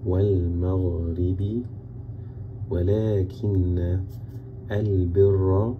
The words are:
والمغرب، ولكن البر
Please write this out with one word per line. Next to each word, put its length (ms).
والمغرب، 1600
ولكن 1300
البر 1080